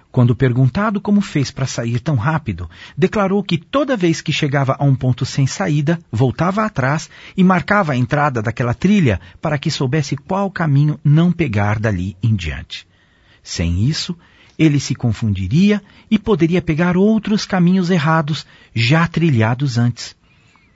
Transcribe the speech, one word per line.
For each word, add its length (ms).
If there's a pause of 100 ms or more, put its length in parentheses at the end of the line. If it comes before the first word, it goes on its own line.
(120)
Quando 240
perguntado 640
como 200
fez 300
para 160
sair 320
tão 160
rápido, 560 (260)
declarou 460
que 160
toda 380
vez 240
que 120
chegava 460
a 60
um 100
ponto 320
sem 220
saída, 500 (140)
voltava 520
atrás 460 (260)
e 60
marcava 480
a 60
entrada 440
daquela 320
trilha 480 (220)
para 160
que 100
soubesse 480
qual 320
caminho 540
não 300
pegar 480
dali 420
em 140
diante. 500 (560)
Sem 420
isso, 320 (400)
ele 220
se 160
confundiria 880 (260)
e 120
poderia 420
pegar 340
outros 480
caminhos 460
errados 560 (260)
já 360
trilhados 680
antes. 380 (600)